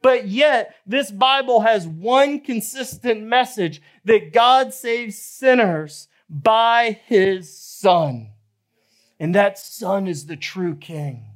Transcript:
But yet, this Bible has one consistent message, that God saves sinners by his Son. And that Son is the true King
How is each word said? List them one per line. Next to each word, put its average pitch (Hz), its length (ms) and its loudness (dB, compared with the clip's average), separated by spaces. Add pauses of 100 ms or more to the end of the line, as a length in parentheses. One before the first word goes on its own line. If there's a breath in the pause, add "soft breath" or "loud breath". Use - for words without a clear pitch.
But 247 260 2
yet, 254 480 0 (100)
this 240 240 -4
Bible 254 520 0
has 208 260 0
one 262 520 0
consistent 233 800 -6
message, 220 580 -2 (240 soft breath)
that 185 300 2
God 247 400 4
saves 233 440 -6
sinners 185 880 0 (200)
by 226 800 2
his 190 520 0
Son. 147 720 0 (880)
And 165 160 -4
that 202 240 2
Son 190 480 -6
is 147 200 -8
the 160 100 -12
true 175 400 -8
King 143 480 -12 (120)